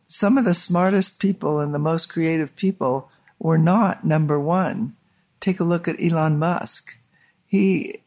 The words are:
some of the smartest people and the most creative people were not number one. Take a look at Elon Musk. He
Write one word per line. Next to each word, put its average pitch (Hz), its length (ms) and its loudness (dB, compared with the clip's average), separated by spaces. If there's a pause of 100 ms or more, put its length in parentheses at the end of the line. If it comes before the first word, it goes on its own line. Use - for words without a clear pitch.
some 220 320 2
of 247 60 2
the 180 100 2
smartest 185 640 0
people 160 400 -2
and 147 160 -2
the 147 40 -2
most 160 280 -2
creative 160 480 -2
people 135 560 -2 (300)
were 160 180 2
not 185 460 2
number 151 340 2
one. 175 560 -2 (460)
Take 190 180 -2
a 180 60 0
look 175 240 0
at 160 120 -6
Elon 156 380 2
Musk. - 600 -4 (480)
He 190 600 0